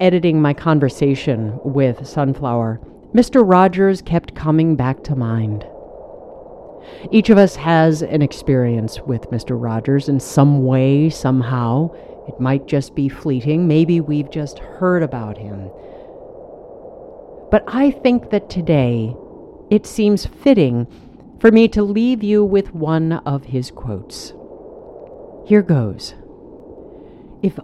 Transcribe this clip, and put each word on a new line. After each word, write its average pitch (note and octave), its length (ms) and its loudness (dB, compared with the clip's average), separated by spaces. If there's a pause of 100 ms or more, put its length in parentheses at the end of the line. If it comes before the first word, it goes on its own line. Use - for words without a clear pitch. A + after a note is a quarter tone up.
editing F3 420 4
my C#3+ 120 4
conversation C#3 1080 0
with C3+ 420 -2
Sunflower, A#2+ 720 -2 (340)
Mister A#3+ 280 4
Rogers F#3 600 4
kept - 320 -4
coming D#3 420 2
back B2+ 280 -2
to C#3+ 120 -4
mind. A2+ 500 -4 (1400)
Each A3 200 2
of G3+ 80 8
us F#3+ 180 4
has D#3+ 460 2
an D3+ 180 -2
experience B2 800 -2
with A#2+ 320 -6
Mister B2 240 -6
Rogers A#2 500 -2
in C#3 140 0
some C#3+ 460 2
way, C3+ 420 2
somehow. C3 840 -2 (380)
It - 100 -16
might C3+ 280 -2
just - 280 -4
be C#3 140 -2
fleeting. D3+ 580 -2
Maybe E3 360 2
we've D3 280 -4
just D3+ 280 -8
heard F3+ 440 -2
about A#2 360 -6
him. G2 320 -12 (1800)
But G#3 160 2
I C4+ 240 0
think B3 400 0
that G3+ 200 -2
today B2 640 0 (540)
it G#3 160 2
seems G#3 400 0
fitting C3+ 600 2 (520)
for A3+ 120 6
me A3+ 180 6
to G#3+ 140 0
leave A3 400 0
you G#3 220 2
with G3 300 0
one D#3+ 380 0
of C#3 320 -4
his B2+ 260 -6
quotes. - 640 -12 (1120)
Here G#3 160 4
goes. B2 520 -2 (1300)
"If G3 220 -4